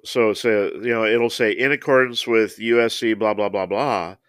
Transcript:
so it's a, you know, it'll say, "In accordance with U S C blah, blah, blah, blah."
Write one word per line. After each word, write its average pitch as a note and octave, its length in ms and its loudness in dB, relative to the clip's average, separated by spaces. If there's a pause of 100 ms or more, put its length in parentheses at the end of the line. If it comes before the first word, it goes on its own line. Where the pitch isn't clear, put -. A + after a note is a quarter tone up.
so A#2 260 2
it's G2 140 -4
a, G#2+ 300 2
you A2+ 160 -6
know, A2+ 140 0
it'll A#2 260 2
say, A2+ 200 0
"In B2+ 220 0
accordance C3 560 0
with A2+ 320 0
U A#2 200 2
S A#2 140 0
C A2+ 200 -2
blah, G#2+ 200 0
blah, G2+ 140 -2
blah, F#2+ 180 -4
blah." G2 480 -2 (140)